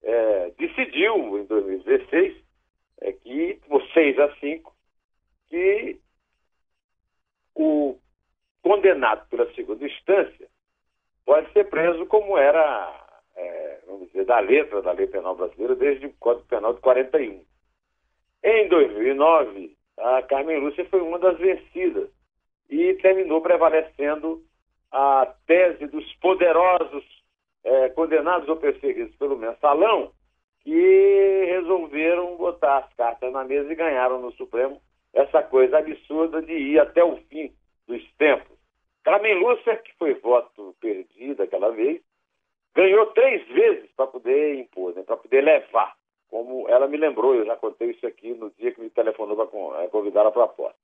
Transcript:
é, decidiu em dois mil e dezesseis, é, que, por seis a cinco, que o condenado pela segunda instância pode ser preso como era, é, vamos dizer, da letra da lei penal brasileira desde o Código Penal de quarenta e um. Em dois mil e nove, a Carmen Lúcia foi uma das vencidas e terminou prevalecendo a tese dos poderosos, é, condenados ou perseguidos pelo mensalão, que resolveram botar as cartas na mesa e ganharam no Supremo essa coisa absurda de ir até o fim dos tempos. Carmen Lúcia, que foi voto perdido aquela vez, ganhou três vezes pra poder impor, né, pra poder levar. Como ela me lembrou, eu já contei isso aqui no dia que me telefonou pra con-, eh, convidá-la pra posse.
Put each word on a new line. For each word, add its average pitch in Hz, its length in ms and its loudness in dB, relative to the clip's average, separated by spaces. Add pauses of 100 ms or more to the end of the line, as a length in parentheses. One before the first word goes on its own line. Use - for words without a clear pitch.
é, 107 540 -2
decidiu 170 800 -4
em 104 60 -10
dois 101 200 -2
mil 95 140 -8
e - 40 -20
dezesseis, 147 540 0 (640)
é, 98 100 -6
que, 160 560 -10
por 143 160 -2 (100)
seis 143 240 2
a 147 180 2
cinco, 160 380 -12 (760)
que 196 520 -2 (1500)
o 302 440 0 (640)
condenado 175 680 2
pela 120 280 -4
segunda 113 300 -10
instância - 640 -4 (760)
pode 151 260 2
ser 202 140 2
preso 165 400 -2
como 202 320 0
era, 139 840 0 (140)
é, 85 520 -12
vamos 92 200 -16
dizer, 95 180 -4
da 120 140 2
letra 107 420 0
da 90 100 -4
lei 95 160 -2
penal 92 280 -6
brasileira 92 400 -4
desde 135 300 -2
o 143 140 -14
Código 120 280 -2
Penal 113 280 -4
de - 40 -20
quarenta 131 400 2
e 123 100 -6
um. 95 140 -20 (1000)
Em 214 260 2
dois 151 240 4
mil 110 140 -2
e 135 60 0
nove, 135 640 2 (220)
a 127 240 0
Carmen 143 380 -4
Lúcia 147 260 -6
foi 185 160 -2
uma 170 180 -6
das 180 200 2
vencidas 175 720 -4 (600)
e 175 260 0
terminou 185 460 2
prevalecendo 160 1000 0 (500)
a 135 420 2 (120)
tese 170 420 2
dos - 280 -12
poderosos, 170 880 2 (600)
é, 131 260 2
condenados 160 580 0
ou 156 100 -2
perseguidos 135 580 -4
pelo 139 220 -4
mensalão, 147 760 0 (480)
que 320 880 4
resolveram 175 920 -2
botar 170 400 0
as 127 160 -6
cartas 123 400 -6
na 135 100 -6
mesa 143 280 -4
e 160 40 -8
ganharam 131 460 -2
no 123 120 -12
Supremo 131 460 -6 (320)
essa 143 300 2
coisa 131 380 4
absurda 156 640 -6
de 156 100 -12
ir 151 260 0
até 147 240 4
o 170 140 0 (120)
fim 151 220 -14 (360)
dos 120 160 -10 (140)
tempos. 143 380 0 (480)
Carmen 208 360 2
Lúcia, 226 380 0
que - 200 -20
foi 151 180 0
voto 110 640 -2
perdido 107 640 -8
aquela 98 300 -2
vez, 120 300 -4 (720)
ganhou 196 320 4
três 220 400 2
vezes 180 480 2
pra 131 100 0
poder 135 540 -2
impor, 92 340 -10
né, 92 100 -12
pra 113 140 -6
poder - 240 2
levar. 143 540 2 (320)
Como 123 400 -10
ela 127 200 4
me 147 100 -4
lembrou, 135 360 2
eu 113 120 0
já 113 100 -4
contei 117 360 -6
isso 117 140 -12
aqui 113 280 -10
no 113 260 -14
dia 120 120 -4
que - 100 -18
me 110 80 -14
telefonou 110 460 -4
pra 110 120 -4
con-, 90 280 -10
eh, 82 120 -6
convidá-la 104 440 0
pra 117 160 2
posse. - 360 -10